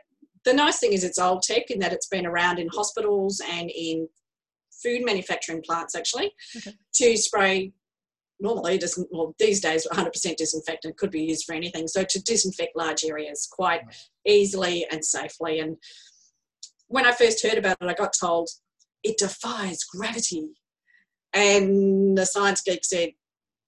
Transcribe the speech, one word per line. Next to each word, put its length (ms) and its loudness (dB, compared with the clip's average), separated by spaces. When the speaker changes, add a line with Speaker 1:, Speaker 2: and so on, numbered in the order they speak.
Speaker 1:
the 80 6
nice 260 4
thing 140 2
is 100 2
it's 160 -2
old 240 2
tech 260 0
in 100 -4
that 140 0
it's 140 -6
been 180 -2
around 340 0
in 100 -4
hospitals 680 0
and 220 -6
in 340 -4
food 240 -2
manufacturing 560 -4
plants, 340 -4
actually, 360 -4
Speaker 2:
Okay. 160 -14
Speaker 1:
to 220 6
spray 540 2
normally, 360 0
it 60 0
doesn't, 300 -4
well, 280 -4
these 220 4
days, 280 0
a 60 -6
hundred 160 0
percent 260 -4
disinfectant 600 -4
could 140 -2
be 120 -4
used 220 -2
for 80 -8
anything. 340 -6
So 160 0
to 200 -2
disinfect 520 -2
large 300 -2
areas 440 -6
quite 360 -2
Speaker 2:
Right. 100 -20
Speaker 1:
easily 680 4
and 140 -4
safely. 540 -4
And 180 -6
when 180 2
I 80 8
first 300 4
heard 140 2
about 220 2
it, 80 -6
I 60 0
got 260 -2
told, 300 0
"It 140 -2
defies 680 -4
gravity." 640 -6
And 840 4
the 80 4
science 360 0
geek 220 -2
said, 280 0